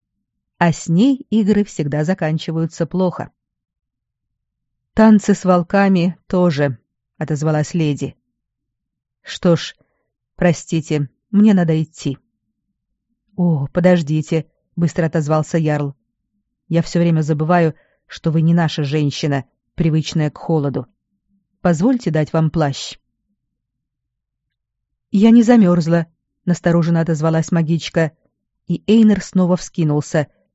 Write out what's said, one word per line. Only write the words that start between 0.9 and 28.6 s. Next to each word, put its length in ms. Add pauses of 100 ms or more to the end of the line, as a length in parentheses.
игры 340
всегда 400
заканчиваются 840
плохо. 460 (1600)
«Танцы 400
с 120
волками 720 (100)
тоже», 500 (440)
отозвалась 540
леди. 400 (1080)
«Что 340
ж, 200 (600)
простите, 720 (220)
мне 240
надо 280
идти». 360 (1200)
«О, 320
подождите», 800 (280)
быстро 300
отозвался 540
Ярл. 360 (720)
«Я 140
все 180
время 220
забываю, 540 (320)
что 240
вы 100
не 140
наша 280
женщина, 600 (300)
привычная 560
к 80
холоду. 480 (720)
Позвольте 480
дать 240
вам 160
плащ». 480 (2250)
«Я 180
не 140
замерзла», 640 (380)
настороженно 560
отозвалась 500
магичка, 640 (520)